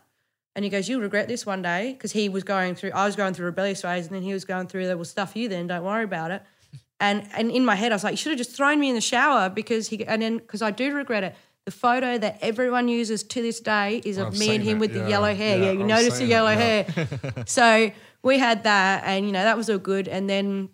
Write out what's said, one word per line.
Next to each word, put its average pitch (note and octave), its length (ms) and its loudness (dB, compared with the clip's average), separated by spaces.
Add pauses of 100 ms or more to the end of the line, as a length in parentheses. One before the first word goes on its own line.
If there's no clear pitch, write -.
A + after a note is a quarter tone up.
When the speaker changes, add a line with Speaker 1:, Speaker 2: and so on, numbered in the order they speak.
(560)
Speaker 1:
And G3+ 80 -4
he G3+ 60 -2
goes, F#3+ 180 -2
"You'll B3+ 140 -2
regret G3+ 260 0
this A#3 180 -6
one F#3+ 160 -4
day," F#3+ 380 -4
'cause - 140 -8
he G#3 160 0
was F#3+ 140 -4
going F#3 320 0
through, F#3+ 160 -8
I F#3+ 140 0
was G3+ 100 0
going F#3+ 180 -2
through F3 140 -6
rebellious F#3+ 340 -2
phase, F3+ 260 -4
and G3 80 -10
then F#3+ 80 -6
he G3 100 -4
was F#3+ 120 -6
going F#3 220 -6
through, F#3 180 -6
"There F3+ 120 -2
will E3+ 80 -8
stuff - 300 -6
you A3+ 140 -4
then, F3 180 -4
don't F3 160 -4
worry G#3+ 200 -2
about E3+ 280 -4
it." G3 100 -6 (580)
And, G3+ 360 0
and A3+ 160 0
in B3+ 140 4
my G#3+ 100 4
head, A3+ 160 0
I G#3+ 40 2
was F#3+ 80 -4
like, G#3 100 -2
"You G3+ 40 -4
should D4+ 140 -4
have D4 60 -2
just A#3+ 180 -6
thrown C#4+ 240 2
me C#4+ 100 2
in B3 60 2
the A3 60 -2
shower," B3 480 2
because A3 400 -4
he, G#3+ 160 -6
and A3 160 -2
then, A3+ 180 -2
'cause G#3+ 220 -10
I A3 100 0
do B3+ 220 -2
regret B3+ 300 -2
it. F3 120 -8 (300)
The G3 60 -10
photo B3 460 2
that G#3 240 -4
everyone A#3+ 460 0
uses A#3 360 0
to - 180 -6
this A#3 180 -4
day G#3 460 0
is G3+ 120 -4
of F#3+ 100 -2
Speaker 2:
I've F3+ 60 -6
Speaker 1:
me G#3+ 220 2
and G#3+ 80 0
Speaker 2:
seen G#3+ 80 0
Speaker 1:
him G#3+ 60 2
Speaker 2:
it, - 20 0
Speaker 1:
with G#3+ 140 2
the G3 60 -2
Speaker 2:
yeah. A3 100 -2
Speaker 1:
yellow G#3 260 2
hair. G#3 220 2
Speaker 2:
Yeah, F#3+ 80 4
Speaker 1:
Yeah, F#3+ 60 2
you G3 100 0
Speaker 2:
I've G3 60 0
Speaker 1:
notice A#3 260 4
the B3 60 -4
Speaker 2:
seen B3+ 80 0
it, - 20 2
Speaker 1:
yellow A3 220 6
Speaker 2:
yeah. G#3+ 60 4
Speaker 1:
hair. A3 280 2 (360)
Speaker 2:
<laughs> B2+ 260 -8
Speaker 1:
So A3 440 6 (300)
we C4+ 180 4
had A#3 240 2
that, G3 420 4
and, G3 200 0
you G3+ 80 -2
know, F#3 100 0
that A3 140 4
was A3 120 -4
all G#3 100 2
good. G3 280 -2
And G3 220 -4
then, G3 440 -2